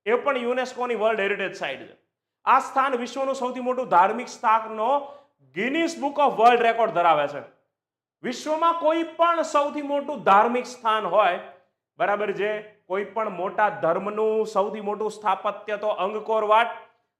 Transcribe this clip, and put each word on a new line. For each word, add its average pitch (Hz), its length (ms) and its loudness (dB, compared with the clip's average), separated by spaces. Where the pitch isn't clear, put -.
એ 220 80 2
પણ 254 220 0
યુનેસ્કોની 247 580 -4
વર્લ્ડ 214 260 0
હેરિટેજ 196 340 -2
સાઇટ 139 260 -8
છે. - 160 -20
આ 233 140 6
સ્થાન 262 360 0
વિશ્વનું 262 400 -4
સૌથી 247 260 -6
મોટું 247 280 -4
ધાર્મિક 202 400 4
સ્થાનનો 226 840 -2
Guinness 277 340 -2
Book 277 140 -4
of 214 120 0
World 233 300 6
Record 226 200 0
ધરાવે 160 380 2
છે. 143 140 -10
વિશ્વમાં 311 520 0
કોઈ 330 280 0
પણ 330 400 0
સૌથી 294 400 -2
મોટું 285 400 -6
ધાર્મિક 226 440 4
સ્થાન 214 400 -2
હોય, 185 320 2
બરાબર 202 340 0
છે, 208 280 -4
કોઈ 202 440 -8
પણ 214 240 -6
મોટા 196 400 0
ધર્મનું 208 800 0
સૌથી 208 340 -2
મોટું 208 300 -4
સ્થાપત્ય 208 680 -4
તો 214 120 -4
અંગકોર 214 560 -2
વાટ 220 240 4